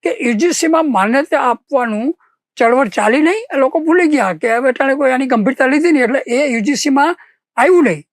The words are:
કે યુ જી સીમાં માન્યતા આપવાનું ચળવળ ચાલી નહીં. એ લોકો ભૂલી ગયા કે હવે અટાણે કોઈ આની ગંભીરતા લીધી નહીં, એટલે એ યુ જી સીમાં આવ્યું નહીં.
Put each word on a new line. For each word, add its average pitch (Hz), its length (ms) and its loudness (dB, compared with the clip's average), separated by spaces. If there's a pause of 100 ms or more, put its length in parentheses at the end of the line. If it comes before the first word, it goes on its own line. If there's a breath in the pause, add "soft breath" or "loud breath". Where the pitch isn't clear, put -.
કે 339 60 -2 (120)
યુ 240 120 0
જી 320 180 0
સીમાં 320 400 0
માન્યતા 240 480 0
આપવાનું 247 760 -2 (400)
ચળવળ 247 300 2
ચાલી 220 340 0
નહીં. 403 320 0
એ 277 40 -2
લોકો 269 220 0
ભૂલી 330 280 2
ગયા 240 260 0
કે 226 220 -2
હવે 262 140 0
અટાણે 269 260 0
કોઈ 277 160 0
આની 262 140 -2
ગંભીરતા 254 400 0
લીધી 302 260 2
નહીં, 277 120 2
એટલે 247 160 0
એ 262 280 -2
યુ 233 120 -2
જી 247 160 -2
સીમાં 294 400 0 (400 soft breath)
આવ્યું 339 280 4
નહીં. 165 300 -2